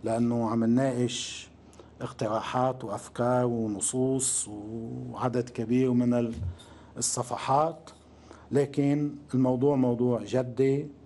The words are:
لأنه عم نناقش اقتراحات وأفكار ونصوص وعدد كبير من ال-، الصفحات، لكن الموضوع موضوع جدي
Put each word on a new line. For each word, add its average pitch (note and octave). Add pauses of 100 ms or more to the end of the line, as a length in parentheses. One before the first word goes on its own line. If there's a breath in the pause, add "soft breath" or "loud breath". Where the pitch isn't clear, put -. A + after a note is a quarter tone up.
لأنه A#2
عم A2+
نناقش B2 (520 loud breath)
اقتراحات B2+
وأفكار A#2+
ونصوص A#2+
وعدد A#2
كبير B2
من B2
ال-، A#2 (640 loud breath)
الصفحات، C#3+ (640 loud breath)
لكن C#3+ (180)
الموضوع B2+
موضوع A#2+
جدي C3 (180)